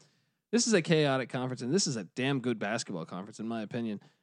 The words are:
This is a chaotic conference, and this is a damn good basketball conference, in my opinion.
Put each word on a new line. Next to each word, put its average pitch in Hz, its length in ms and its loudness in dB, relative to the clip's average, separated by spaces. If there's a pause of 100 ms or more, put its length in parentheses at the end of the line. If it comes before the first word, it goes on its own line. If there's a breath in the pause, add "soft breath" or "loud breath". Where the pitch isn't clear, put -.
(520)
This 240 160 4
is 226 60 4
a 185 80 6
chaotic 147 480 4
conference, 127 320 -4
and 127 120 0
this 202 140 2
is 143 80 -2
a 107 80 -4
damn 127 380 0
good 117 180 0
basketball 104 460 -4
conference, 95 340 -10
in 110 80 -6
my 113 140 -4
opinion. 110 400 -6 (220 soft breath)